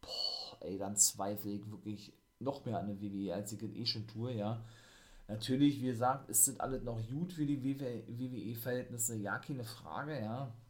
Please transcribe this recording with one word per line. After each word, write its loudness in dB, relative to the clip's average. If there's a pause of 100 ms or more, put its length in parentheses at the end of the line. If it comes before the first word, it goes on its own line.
boah, -2
ey, -2
dann -2
zweifle 4
ich -4
wirklich -8 (280)
noch -2
mehr 0
an 0
der -4
W -2
W 0
E, 0
als -2
ich -6
das -4
eh -4
schon 0
tue, -2
ja. 0 (680)
Natürlich, 6
wie 0
gesagt, 2
ist 8
das -2
alles 0
noch -2 (100)
gut -2
für 0
die 2
W 2
W -4
E -4
Verhältnisse, -2
ja, -2
keine -4
Frage, -6
ja. -2 (180)